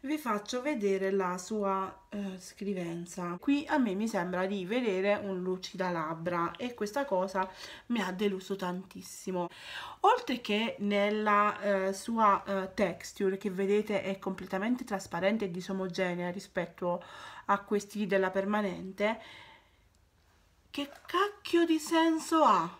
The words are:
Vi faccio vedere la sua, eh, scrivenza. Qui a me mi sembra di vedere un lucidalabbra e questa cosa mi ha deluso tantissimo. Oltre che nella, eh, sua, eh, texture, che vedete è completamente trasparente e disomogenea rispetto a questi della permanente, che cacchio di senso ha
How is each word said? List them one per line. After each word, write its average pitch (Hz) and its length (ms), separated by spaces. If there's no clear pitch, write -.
Vi 294 140
faccio 240 460
vedere 196 480
la 185 260
sua, 190 720
eh, 196 320
scrivenza. 175 960
Qui 285 300
a 311 80
me 233 160
mi 214 160
sembra 185 380
di 196 180
vedere 202 480
un 190 200
lucidalabbra 175 1120
e 247 160
questa 214 320
cosa 190 420
mi 233 120
ha 185 100
deluso 190 460
tantissimo. 185 920
Oltre 370 400
che 220 380
nella, 208 840
eh, 196 320
sua, 214 520
eh, 190 280
texture, 190 640
che 196 140
vedete 202 520
è 190 160
completamente 190 680
trasparente 196 600
e 185 60
disomogenea 180 800
rispetto 175 720
a 202 160
questi 208 460
della 190 240
permanente, 196 880
che 285 200
cacchio 349 640
di 320 120
senso 320 640
ha 180 380